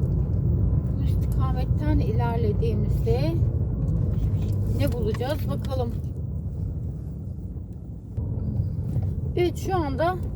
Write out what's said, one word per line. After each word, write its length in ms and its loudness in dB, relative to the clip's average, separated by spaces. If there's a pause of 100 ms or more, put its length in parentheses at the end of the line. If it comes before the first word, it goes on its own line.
(1000)
Bu 60 0
istikametten 920 2
ilerlediğimizde 1200 2 (1600)
ne 140 2
bulacağız 560 -2
bakalım. 460 -2 (3500)
Evet, 220 2
şu 180 0
anda 400 0 (200)